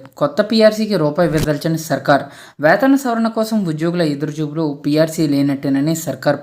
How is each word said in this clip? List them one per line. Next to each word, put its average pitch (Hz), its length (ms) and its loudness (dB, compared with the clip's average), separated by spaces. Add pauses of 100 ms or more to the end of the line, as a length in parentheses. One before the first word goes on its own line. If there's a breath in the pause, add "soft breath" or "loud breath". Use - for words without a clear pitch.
(160)
కొత్త 143 240 -2
పీఆర్సీకి 214 560 2
రూపాయి 156 320 0
విడుదల 151 260 0
చేయని 160 240 -2
సర్కార్. 143 440 0 (380 loud breath)
వేతన 202 340 4
సవరణ 233 340 0
కోసం 220 360 -2
ఉద్యోగుల 170 380 0
ఎదురుచూపులు 151 840 -4
పీఆర్సీ 156 420 2
లేనట్టేనని 139 680 0
సర్కార్ 143 480 -2